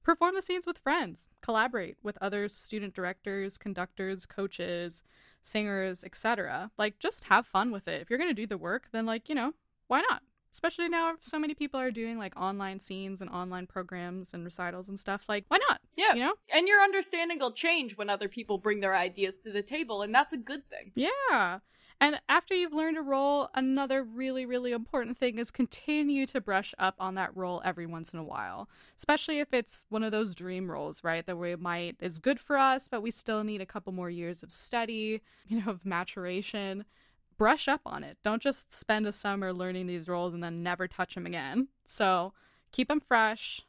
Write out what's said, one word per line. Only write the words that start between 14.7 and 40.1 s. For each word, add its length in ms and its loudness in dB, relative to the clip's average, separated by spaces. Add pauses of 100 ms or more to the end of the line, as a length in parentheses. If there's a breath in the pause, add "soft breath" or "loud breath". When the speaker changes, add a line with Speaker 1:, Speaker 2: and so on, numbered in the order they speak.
Speaker 1:
and 120 -10
stuff. 280 -6
Like, 220 -2
why 80 6 (120)
not? 120 2 (140)
Speaker 2:
Yeah. 180 6
Speaker 1:
You 80 4
know? 120 4 (180)
Speaker 2:
And 160 6
your 140 10
understanding 580 4
will 120 2
change 460 0
when 120 -2
other 200 0
people 280 -4
bring 220 0
their 160 2
ideas 460 0
to 100 -12
the 100 -2
table, 400 -4
and 140 -2
that's 180 6
a 40 -6
good 320 -8
thing. 260 -14
Speaker 1:
Yeah. 640 2 (420 soft breath)
And 260 4
after 260 4
you've 200 0
learned 240 0
a 40 -4
role, 540 2
another 480 2
really, 420 -4
really 280 -2
important 440 -2
thing 220 0
is 100 -2
continue 760 2
to 160 -4
brush 360 0
up 220 2
on 160 -4
that 200 -2
role 280 -4
every 220 -2
once 260 -8
in 80 -8
a 40 -8
while, 460 -8 (280 soft breath)
especially 420 2
if 140 0
it's 340 0
one 160 -2
of 80 0
those 240 0
dream 340 -6
roles, 360 -6
right? 200 0
That 120 -4
we 180 -2
might, 460 -4
is 180 -4
good 180 2
for 200 0
us, 320 4
but 120 -2
we 100 -2
still 340 -2
need 160 -4
a 40 -6
couple 280 -8
more 160 -4
years 340 -6
of 80 -12
study, 680 -2 (260 soft breath)
you 140 0
know, 100 -2
of 140 -8
maturation. 1000 -4 (540)
Brush 320 4
up 160 2
on 180 -8
it. 200 -14
Don't 180 0
just 320 -2
spend 340 0
a 60 -2
summer 400 -2
learning 340 -4
these 220 -6
roles 240 0